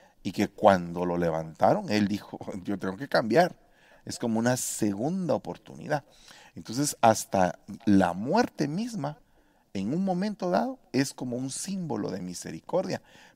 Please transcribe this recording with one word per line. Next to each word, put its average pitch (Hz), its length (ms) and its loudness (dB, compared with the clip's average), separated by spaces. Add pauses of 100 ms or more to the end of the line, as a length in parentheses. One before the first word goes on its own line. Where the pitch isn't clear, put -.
(220)
Y 101 100 -6
que 101 160 0
cuando 87 580 4
lo 87 120 -2
levantaron, 87 720 0
él 104 180 2
dijo, 101 320 -8
<laughs> 92 240 -12
"Yo 98 140 -4
tengo 95 200 -6
que 139 120 -10
cambiar". 160 460 2 (500)
Es - 140 -10
como 113 200 -2
una 123 180 2
segunda 127 760 -2
oportunidad. 98 720 -6 (520)
Entonces, 123 460 -4
hasta 98 580 4 (260)
la 95 280 6
muerte 143 540 0
misma, 170 500 -6 (560)
en 101 200 -2
un 185 120 0
momento 190 440 -2
dado, 233 300 0 (140)
es 135 200 2
como 123 240 -6
un 131 120 -6
símbolo 135 640 -4
de 98 100 -6
misericordia 90 800 -6 (340)